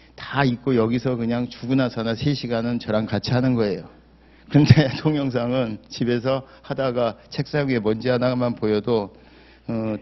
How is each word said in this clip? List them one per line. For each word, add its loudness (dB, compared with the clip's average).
다 -2
잊고, 0
여기서 0
그냥 -2
죽으나 -2
사나 -4
세 -2
시간은 -4
저랑 0
같이 -4
하는 2
거예요. -2
근데 8
<laughs> -8
동영상은 0
집에서 -2
하다가 -2
책상 -2
위에 2
먼지 0
하나만 0
보여도, 0
어, -4